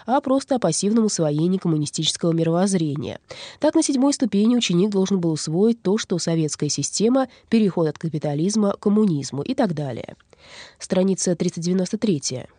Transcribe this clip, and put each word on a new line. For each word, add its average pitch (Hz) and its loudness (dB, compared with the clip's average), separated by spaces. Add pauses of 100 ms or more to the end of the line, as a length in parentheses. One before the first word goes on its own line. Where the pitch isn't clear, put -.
а 262 2
просто 269 0
о 240 0
пассивном 202 2
усвоении 165 0
коммунистического 160 -2
мировоззрения. 165 0 (400)
Так, 311 0
на 330 4
седьмой 277 2
ступени 220 2
ученик 208 2
должен 190 0
был 170 0
усвоить 185 0
то, 190 0
что 185 -4
советская 160 -2
система — 240 0 (220)
переход 185 2
от 147 -6
капитализма 160 -2
к - -14
коммунизму 185 2
и 262 -4
так 208 0
далее. 143 -8 (640)
Страница 185 0
триста 175 -2
девяносто 180 -2
третья. 143 -2 (120)